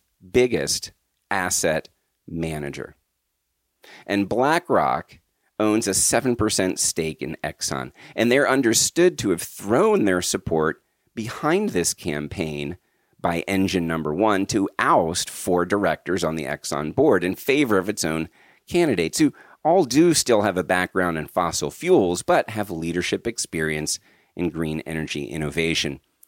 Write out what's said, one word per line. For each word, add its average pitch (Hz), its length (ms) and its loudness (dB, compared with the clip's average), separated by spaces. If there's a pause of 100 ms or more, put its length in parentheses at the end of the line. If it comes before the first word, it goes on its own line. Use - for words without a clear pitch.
(320)
biggest 117 600 0 (360)
asset 90 600 0 (360)
manager. 76 720 -8 (1120)
And 101 220 0
BlackRock 113 920 0 (400)
owns 107 300 2
a 95 40 0
seven 120 440 2
percent 101 420 0
stake 80 420 -4
in 67 220 -8
Exxon, 67 480 -6 (240)
and 117 160 2
they're 135 180 4
understood 143 680 2
to 104 140 0
have 85 100 0
thrown 147 640 0
their 92 160 2
support 80 600 -2 (320)
behind 156 580 -2
this - 220 -2
campaign 73 840 -6 (420)
by 85 200 -2
Engine 95 480 0
Number 80 260 -2
One 98 320 2
to 98 240 0 (100)
oust 110 500 2
four 87 360 0
directors 90 580 0
on 80 140 -2
the 76 80 -6
Exxon 73 500 -6
board 117 300 4
in 95 100 -2
favor 131 420 2
of 92 120 0
its 104 160 -4
own 80 240 -2 (400)
candidates, 117 500 2
who 151 140 4 (320)
all 170 180 4
do 151 300 4
still 113 300 2
have 98 140 2
a 90 60 0
background 90 540 0
in 76 100 -6
fossil 82 440 -2
fuels, 117 520 2
but 170 280 0
have 104 200 -6
leadership 85 560 -4
experience 78 720 -4 (380)
in 87 120 0
green 78 320 -4
energy 78 440 -6
innovation. 76 720 -4 (280)